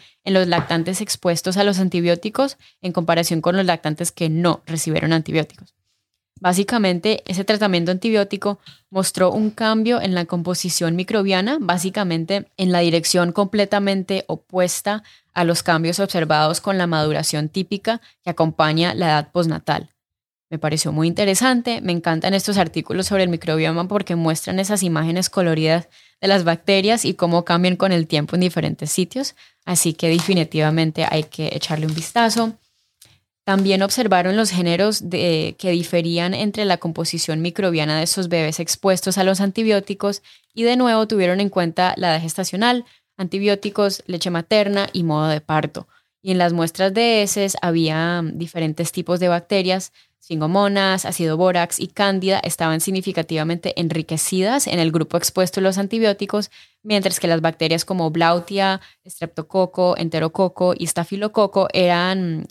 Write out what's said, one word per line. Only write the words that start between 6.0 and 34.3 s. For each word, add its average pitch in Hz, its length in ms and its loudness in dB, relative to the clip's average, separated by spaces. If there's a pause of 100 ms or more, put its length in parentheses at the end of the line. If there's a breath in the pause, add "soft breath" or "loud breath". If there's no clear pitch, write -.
Básicamente, 190 840 0
ese 190 180 -4
tratamiento 190 480 2
antibiótico 202 680 0 (300 loud breath)
mostró 185 420 2
un 214 180 0
cambio 220 520 0
en 185 120 0
la 175 120 0
composición 170 720 -2
microbiana, 196 640 0
básicamente 180 840 -2 (120)
en 180 140 2
la 175 80 4
dirección 170 520 2
completamente 196 960 0
opuesta 185 760 -2 (300 soft breath)
a 180 100 0
los 170 200 0
cambios 165 360 0
observados 160 640 0
con 196 160 -2
la 175 100 0
maduración 156 600 0
típica 202 520 -4 (220 soft breath)
que 180 60 -8
acompaña 160 640 2
la 175 140 -2
edad 151 240 0
postnatal. 165 580 -2 (600)
Me 160 100 -6
pareció 156 320 -2
muy 156 160 0
interesante, 226 760 0
me 185 100 -4
encantan 170 420 0
estos 196 240 0
artículos 165 500 -2
sobre 196 160 2
el 180 60 0
microbioma 160 580 -2
porque 196 280 -2
muestran 165 440 -2
esas 196 220 -2
imágenes 165 480 0
coloridas 165 600 0 (320 soft breath)
de 196 60 -2
las 196 180 4
bacterias 196 580 2
y 214 120 -2
cómo 170 300 2
cambian 180 300 2
con 190 160 2
el 165 160 2
tiempo 151 280 0
en 180 60 2
diferentes 156 500 -2
sitios, 220 440 -4 (300 soft breath)
así 170 280 0
que 165 140 -2
definitivamente 160 1040 2
hay 156 140 0
que - 300 -8
echarle 156 320 -4
un 156 80 -2
vistazo. 226 600 0 (920 soft breath)
También 196 380 2
observaron 196 540 2